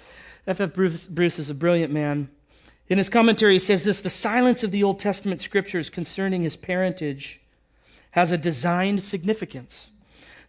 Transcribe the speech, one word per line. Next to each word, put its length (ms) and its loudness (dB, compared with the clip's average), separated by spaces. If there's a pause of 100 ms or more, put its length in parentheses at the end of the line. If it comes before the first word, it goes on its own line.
(460)
F 140 -2
F 140 -4
Bruce, 340 0
Bruce 320 0
is 100 -6
a 60 -8
brilliant 380 0
man. 340 -2 (640)
In 80 2
his 100 2
commentary, 460 6
he 60 6
says 260 2
this, 160 0
"The 80 -4
silence 520 2
of 100 -2
the 120 0
Old 160 2
Testament 400 -2
scriptures 500 -2
concerning 520 -4
his 160 -2
parentage 800 -4 (720)
has 220 2
a 40 2
designed 640 0
significance. 920 -6 (580)